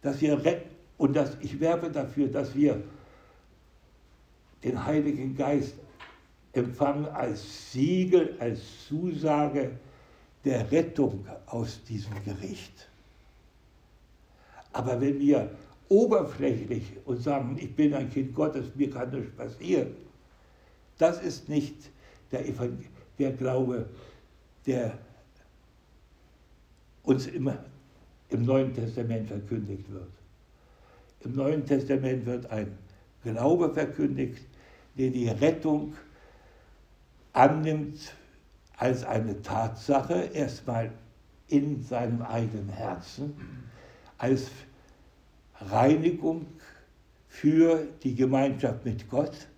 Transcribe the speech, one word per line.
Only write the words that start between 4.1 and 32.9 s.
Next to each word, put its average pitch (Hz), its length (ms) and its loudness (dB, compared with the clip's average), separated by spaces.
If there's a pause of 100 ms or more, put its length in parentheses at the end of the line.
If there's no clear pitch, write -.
den - 220 -2
Heiligen 143 500 0
Geist 143 380 0 (800)
empfangen 143 540 0
als - 640 -8
Siegel, 175 680 4
als 120 200 -2 (280)
Zusage 147 840 0 (760)
der 120 260 0
Rettung 143 540 0 (220)
aus 117 380 -6
diesem 101 380 -8
Gericht. - 640 -10 (1900)
Aber 120 280 -2
wenn 139 180 2
wir 139 300 4 (400)
oberflächlich 170 960 2 (220)
und 120 160 -2
sagen, 135 380 -2
"Ich - 160 -10
bin 147 200 4
ein 131 160 -4
Kind 131 240 -4
Gottes, 151 400 -2
mir 135 160 0
kann 123 180 -6
nichts 131 260 -8
passieren", 139 600 -2 (1040)
das 170 240 6
ist 156 260 -6
nicht - 400 -2 (420)
der 135 160 -4
Evangel-, 123 380 -6 (320)
der 135 140 0
Glaube, 127 580 -2 (760)
der 123 320 -2 (2000)
uns 131 240 4
immer 131 300 -4 (720)
im 117 140 -2
Neuen 131 300 2
Testament 113 540 -4
verkündigt 101 640 -8
wird. 87 180 -14 (1120)
Im 123 120 -6
Neuen 139 300 2
Testament 131 600 2
wird 120 240 -4
ein 104 280 -6 (460)